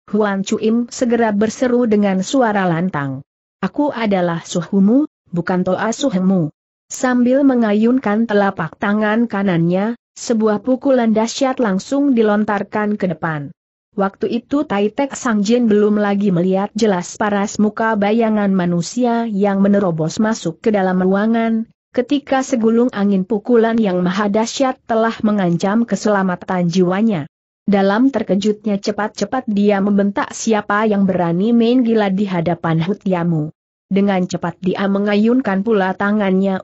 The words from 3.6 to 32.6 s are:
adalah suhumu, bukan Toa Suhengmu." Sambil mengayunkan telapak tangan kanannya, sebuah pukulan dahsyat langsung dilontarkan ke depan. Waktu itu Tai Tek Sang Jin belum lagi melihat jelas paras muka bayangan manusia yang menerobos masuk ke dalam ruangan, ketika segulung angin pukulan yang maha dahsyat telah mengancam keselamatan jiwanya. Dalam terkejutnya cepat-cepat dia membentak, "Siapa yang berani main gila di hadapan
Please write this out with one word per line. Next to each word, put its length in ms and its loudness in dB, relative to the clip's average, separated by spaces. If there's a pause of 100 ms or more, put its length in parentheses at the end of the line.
adalah 560 -2
suhumu, 640 0 (240)
bukan 320 -2
Toa 240 -2
Suhengmu." 640 0 (320)
Sambil 560 2
mengayunkan 880 2
telapak 480 0
tangan 480 0
kanannya, 720 0 (160)
sebuah 480 0
pukulan 480 0
dahsyat 480 0
langsung 560 0
dilontarkan 880 0
ke 160 -2
depan. 320 -6 (480)
Waktu 320 -2
itu 400 -2
Tai 240 0
Tek 240 -4
Sang 240 0
Jin 240 2
belum 320 2
lagi 320 0
melihat 480 0
jelas 400 -2
paras 400 -2
muka 400 0
bayangan 560 2
manusia 720 0
yang 320 0
menerobos 640 0
masuk 400 -4
ke 80 0
dalam 320 0
ruangan, 640 0 (300)
ketika 480 -2
segulung 480 2
angin 320 0
pukulan 560 0
yang 240 0
maha 240 0
dahsyat 560 -2
telah 400 0
mengancam 640 0
keselamatan 800 -2
jiwanya. 560 0 (400)
Dalam 480 2
terkejutnya 720 -2
cepat-cepat 640 -4
dia 320 2
membentak, 560 0
"Siapa 560 -2
yang 160 2
berani 480 0
main 320 4
gila 240 2
di 160 -2
hadapan 560 -2